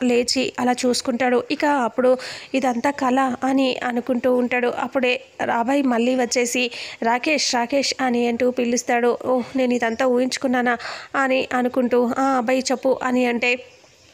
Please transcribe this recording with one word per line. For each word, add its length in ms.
లేచి 560
అలా 120
చూసుకుంటాడు. 800
ఇక 140
అప్పుడు 520
ఇదంతా 380
కళ 280
అని 400
అనుకుంటూ 520
ఉంటాడు. 320
అప్పుడే 560
అభయ్ 260
మళ్ళీ 320
వచ్చేసి, 560
"రాకేష్, 520
రాకేష్" 460
అని 260
అంటూ 240
పిలుస్తాడు. 720
"ఓహ్, 320
నేను 160
ఇదంతా 320
ఊహించుకున్నానా?" 720
అని 380
అనుకుంటూ, 680
"ఆ, 20
అభయ్ 400
చెప్పు" 320
అని 220
అంటే, 400